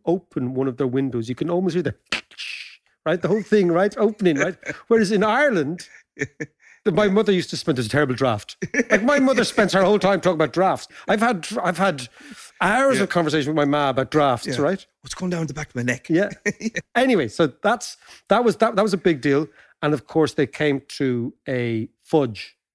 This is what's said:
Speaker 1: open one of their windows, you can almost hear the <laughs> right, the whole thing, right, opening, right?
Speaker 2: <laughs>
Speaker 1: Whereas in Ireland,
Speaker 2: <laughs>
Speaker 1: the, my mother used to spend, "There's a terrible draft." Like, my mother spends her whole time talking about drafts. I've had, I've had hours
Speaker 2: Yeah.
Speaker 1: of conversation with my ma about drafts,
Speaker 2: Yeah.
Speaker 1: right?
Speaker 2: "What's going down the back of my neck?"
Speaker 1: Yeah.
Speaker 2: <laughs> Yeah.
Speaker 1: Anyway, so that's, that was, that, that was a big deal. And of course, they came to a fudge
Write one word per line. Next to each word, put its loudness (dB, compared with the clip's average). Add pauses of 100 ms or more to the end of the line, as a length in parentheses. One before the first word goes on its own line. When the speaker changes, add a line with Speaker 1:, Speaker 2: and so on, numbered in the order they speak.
Speaker 1:
open -2
one -2
of -4
their 0
windows, -2
you -6
can -6
almost -2
hear 0
the -6 (160)
<laughs> -14
right, 0
the 0
whole 0
thing, 4
right, 2
opening, 2
right? -2 (160)
Speaker 2:
<laughs> -16
Speaker 1:
Whereas 4
in 2
Ireland, 0 (140)
Speaker 2:
<laughs> -20 (720)
Speaker 1:
the, 2
my 4
mother 2
used 0
to -6
spend, -2
"There's -2
a -8
terrible 0
draft." -4 (340)
Like, 2
my 2
mother 2
spends 0
her 4
whole 4
time 2
talking 2
about 0
drafts. 0 (200)
I've 0
had, 0 (160)
I've -2
had -2 (520)
hours 2
Speaker 2:
Yeah. 2
Speaker 1:
of -2
conversation 0
with -2
my 2
ma 0
about -2
drafts, 2
Speaker 2:
Yeah. -4
Speaker 1:
right? -2 (160)
Speaker 2:
"What's -14
going -4
down -4
the -10
back -10
of -18
my -4
neck?" -4
Speaker 1:
Yeah. 0 (160)
Speaker 2:
<laughs> -4
Yeah. -6 (260)
Speaker 1:
Anyway, 2
so 2 (160)
that's, -2 (300)
that 4
was, 2
that, 2
that 2
was 0
a 0
big 0
deal. 2 (360)
And 0
of -6
course, 0
they 0
came -2 (180)
to -2 (140)
a -4 (140)
fudge -2 (200)